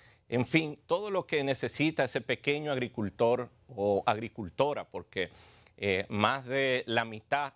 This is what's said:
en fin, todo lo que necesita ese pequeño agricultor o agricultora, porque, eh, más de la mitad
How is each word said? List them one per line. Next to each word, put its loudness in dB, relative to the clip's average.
en 2
fin, 0
todo 0
lo 0
que 0
necesita 0
ese -2
pequeño -2
agricultor 0
o 0
agricultora, 0
porque, -6
eh, 0
más 2
de 0
la 0
mitad -4